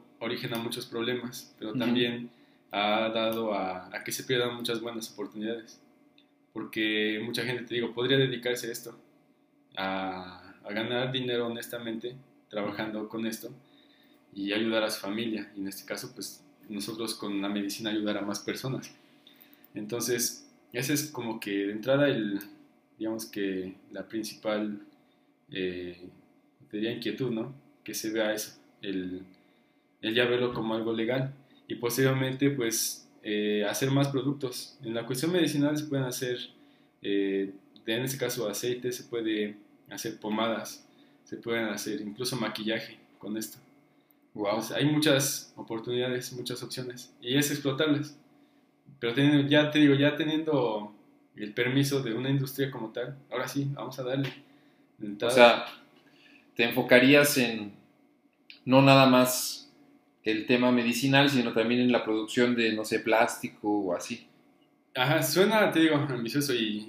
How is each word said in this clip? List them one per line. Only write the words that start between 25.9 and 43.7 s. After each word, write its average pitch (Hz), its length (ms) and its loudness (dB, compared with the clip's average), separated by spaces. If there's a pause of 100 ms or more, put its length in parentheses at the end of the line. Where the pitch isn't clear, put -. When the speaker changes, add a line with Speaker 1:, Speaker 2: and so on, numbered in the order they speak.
Speaker 1:
te 107 80 -6
diría 113 140 -2
inquietud, 117 400 -4
¿no? 120 220 -6 (300)
Que - 100 -12
se 110 180 -6
vea 107 220 0
eso, - 240 -8 (240)
el, 92 400 -6 (800)
el 110 140 -2
ya 123 100 4
verlo 123 280 0
como 110 200 -4
algo 113 200 -2
legal, 123 400 -2 (340)
y 113 80 -8
posteriormente, 131 720 2
pues, 117 580 -2 (160)
eh, 104 460 0
hacer 135 220 0
más 139 180 4
productos. 131 720 -4
En 113 100 -6
la 113 120 -4
cuestión 135 260 -2
medicinal 151 460 2
se 143 80 -4
pueden 135 200 -2
hacer, 123 340 -4 (640)
eh, 98 500 0 (340)
de, 113 100 -2
en 123 80 -2
este 135 140 -4
caso, 120 320 -4
aceite, 123 420 -4
se - 120 -8
puede 107 520 -4 (340)
hacer 107 300 -8
pomadas, 107 680 -4 (360)
se - 140 -14
pueden 117 280 -4
hacer 104 360 -6
incluso 107 340 -6
maquillaje 110 600 -4 (220)
con 107 180 -8
esto. - 220 -10 (760)